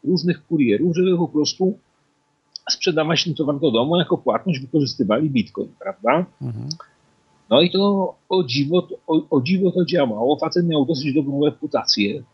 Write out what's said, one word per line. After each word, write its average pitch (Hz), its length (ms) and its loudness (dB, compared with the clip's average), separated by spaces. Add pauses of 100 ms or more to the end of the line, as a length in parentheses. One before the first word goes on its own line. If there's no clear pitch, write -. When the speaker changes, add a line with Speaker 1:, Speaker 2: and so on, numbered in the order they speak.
Speaker 1:
różnych 170 420 0
kurierów, 147 500 2
żeby 180 200 2
po 170 120 0
prostu 185 500 -2 (920)
sprzedawać 156 540 0
ten 160 100 -4
towar 147 260 -2
do 151 100 2
domu, 131 280 2
jako 175 200 0
płatność 190 420 -2
wykorzystywali 135 680 0
Bitcoin, 113 380 -4 (100)
prawda? 156 480 -2 (160)
Speaker 2:
Mhm. 120 260 -8 (840)
Speaker 1:
No 139 120 6
i 175 80 2
to 196 440 0 (140)
o 185 160 2
dziwo, 143 440 0 (180)
o, 160 240 2
o 139 120 2
dziwo 180 280 2
to 180 140 0
działało. 139 540 0
Facet 170 280 0
miał 151 200 2
dosyć 143 280 -2
dobrą 139 300 0
reputację. - 760 -2 (120)